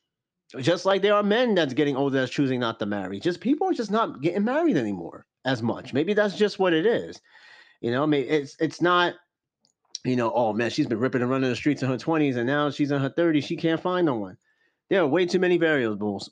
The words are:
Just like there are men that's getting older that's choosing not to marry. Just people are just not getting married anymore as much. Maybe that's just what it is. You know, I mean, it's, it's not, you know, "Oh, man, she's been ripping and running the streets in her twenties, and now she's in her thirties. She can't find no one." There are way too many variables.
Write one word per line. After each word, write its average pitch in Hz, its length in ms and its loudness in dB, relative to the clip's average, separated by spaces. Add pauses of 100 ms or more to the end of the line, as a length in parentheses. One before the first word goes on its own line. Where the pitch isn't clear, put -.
(600)
Just 160 260 0
like 190 160 2
there 208 140 4
are 208 80 2
men 214 320 2
that's 151 180 2
getting 143 240 0
older 135 220 0
that's 127 120 -2
choosing 131 280 0
not 117 200 -2
to 110 60 -2
marry. 98 340 -6
Just - 220 -4
people 302 260 0
are 349 60 0
just 208 180 -4
not 202 300 -2
getting 175 220 0
married 269 340 0
anymore 101 480 -6 (180)
as 127 200 -2
much. 98 300 -4
Maybe 165 200 0
that's 202 240 0
just 202 220 0
what 180 140 4
it 160 120 2
is. 101 340 -2 (640)
You 117 100 -2
know, 131 120 0
I - 20 2
mean, 143 220 2
it's, 143 320 -2
it's 156 220 -2
not, 175 340 2 (880)
you 127 120 0
know, 113 180 0
"Oh, 113 200 2
man, 113 160 -2
she's 143 180 -2
been 113 120 -2
ripping 127 220 0
and 123 80 0
running 131 200 0
the 120 60 0
streets 139 280 -2
in 127 60 -2
her 127 80 -2
twenties, 147 400 0
and 120 100 0
now 147 220 0
she's 139 220 -2
in 143 100 0
her 135 80 -2
thirties. 156 360 0
She 165 120 -6
can't 165 240 -2
find 180 240 0
no 135 100 0
one." 98 220 -8 (520)
There 185 120 4
are 156 60 2
way 175 180 2
too 175 140 0
many 180 180 2
variables. 110 760 0